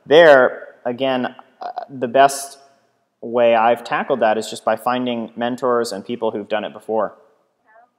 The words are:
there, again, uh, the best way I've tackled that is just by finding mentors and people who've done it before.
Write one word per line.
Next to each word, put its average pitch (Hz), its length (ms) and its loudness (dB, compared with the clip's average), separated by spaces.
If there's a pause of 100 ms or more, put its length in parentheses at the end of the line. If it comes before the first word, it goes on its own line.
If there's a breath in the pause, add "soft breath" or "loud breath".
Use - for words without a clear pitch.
there, 143 720 6 (100)
again, 127 500 -4 (260)
uh, - 80 -10 (200)
the 131 180 -8
best 135 520 0 (640)
way 117 340 2
I've 117 280 2
tackled 147 380 -4
that 110 160 0
is 110 120 -8
just - 160 -12
by 110 100 -2
finding 123 640 -6
mentors 120 540 -4
and 98 140 -12
people 113 260 -6
who've 104 160 -10
done 107 180 -6
it 76 80 -12
before. 107 420 -6 (840)